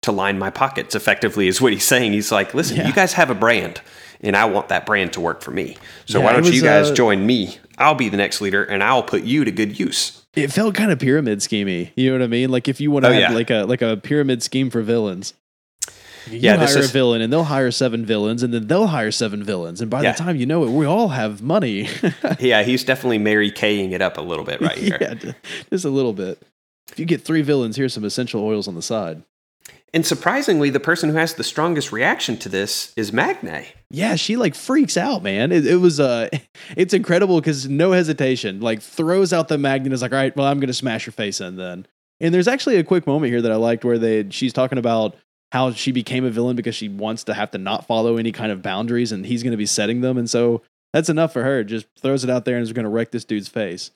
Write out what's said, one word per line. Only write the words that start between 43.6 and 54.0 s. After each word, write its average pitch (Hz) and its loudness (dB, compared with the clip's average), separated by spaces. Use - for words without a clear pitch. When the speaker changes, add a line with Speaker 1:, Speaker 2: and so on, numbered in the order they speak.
Speaker 2:
where 120 2
they, 110 2
she's 127 -4
talking 131 0
about 113 0
how 131 0
she 127 -4
became 127 -2
a 127 0
villain 120 -2
because 113 -6
she 107 -10
wants 104 -8
to 107 -4
have 104 -4
to 104 -10
not 95 -6
follow 117 0
any 113 -2
kind 110 -6
of 95 -8
boundaries, 113 -2
and 101 -8
he's 117 -4
gonna 117 -2
be 104 -2
setting 107 -2
them. 127 0
And 117 -2
so 117 2
that's 160 0
enough 160 2
for 123 -2
her. 131 0
Just 107 -8
throws 131 0
it 127 -2
out 123 -2
there 123 0
and 120 -2
is 113 -6
gonna 113 -4
wreck 113 -2
this 117 -8
dude's 104 -4
face. 92 -8